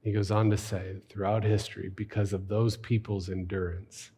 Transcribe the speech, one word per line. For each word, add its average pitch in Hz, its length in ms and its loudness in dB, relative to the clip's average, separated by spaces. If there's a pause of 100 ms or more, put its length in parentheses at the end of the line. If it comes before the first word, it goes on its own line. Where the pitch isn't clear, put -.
He 110 100 0
goes 101 200 2
on 107 180 6
to 104 80 4
say, 95 400 -6 (120)
throughout 101 340 0
history, 104 460 0
because 104 420 -2
of 95 160 -2
those 107 300 2
people's 101 520 -2
endurance 92 880 -4